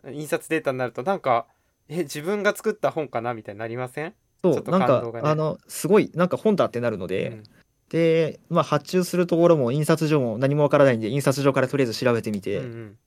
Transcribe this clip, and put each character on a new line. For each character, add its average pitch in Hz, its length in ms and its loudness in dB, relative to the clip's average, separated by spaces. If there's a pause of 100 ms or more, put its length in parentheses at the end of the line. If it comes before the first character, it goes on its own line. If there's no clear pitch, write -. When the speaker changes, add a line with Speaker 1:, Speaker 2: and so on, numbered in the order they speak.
(120)
Speaker 1:
印 147 180 -10
刷 160 200 -6
デ 160 120 0
ー - 20 -20
タ 139 80 -2
に 127 80 -6
な 127 80 -2
る 117 40 -8
と、 127 120 -10
な 190 140 -2
ん - 20 -8
か、 117 260 0 (420)
え、 151 120 -8
自 147 220 -6
分 196 220 -4
が 202 120 0
作 - 160 -4
っ - 20 -4
た 139 180 -2
本 151 180 -6
か 117 120 -4
な 120 120 -4
み 110 100 -12
た - 80 -14
い 101 40 -12
に 101 40 -18
な 113 80 -8
り 117 100 -8
ま 127 120 -8
せ 147 160 -10
ん？ 185 80 -12 (280)
Speaker 2:
そ 180 100 2
う、 - 20 2
Speaker 1:
ち - 60 0
ょ - 20 -8
っ - 20 -14
と - 80 -6
感 175 160 2
動 - 0 -
が 127 140 4
ね。 117 120 -8
Speaker 2:
な 117 60 -10
ん - 40 -8
か、 151 80 2
あ 156 40 2
の、 156 220 -4 (100)
す - 200 -10
ご 202 120 6
い、 - 160 0
な 170 100 2
ん 175 40 -4
か - 80 -2
本 214 180 0
だ 131 100 2
っ 104 60 -4
て 120 80 -6
な 120 100 0
る 107 80 -6
の 90 100 -8
で、 90 220 -4
Speaker 1:
う - 60 -12
ん。 107 80 -20 (460)
Speaker 2:
で、 165 500 0 (100)
ま 165 120 2
あ、 - 20 2
発 147 220 0
注 185 180 0
す 180 140 -4
る 175 100 2
と 175 80 0
こ 170 120 6
ろ 170 100 8
も 123 140 2
印 147 140 0
刷 160 220 2
所 147 140 2
も 113 160 -2
何 135 180 2
も 147 80 4
わ 139 60 4
か 147 80 4
ら 143 80 8
な 135 60 6
い 117 60 2
ん 110 40 -4
で、 107 80 -2
印 139 140 -2
刷 139 200 0
所 139 100 4
か 135 80 2
ら 127 60 2
と - 80 -4
り 135 80 2
あ - 0 -
え 120 40 0
ず 110 60 -4
調 123 200 0
べ 113 80 0
て 110 100 -6
み 104 80 -6
て、 95 200 -4
Speaker 1:
う - 20 -6
ん - 20 -8
う 127 40 -10
ん。 113 400 -14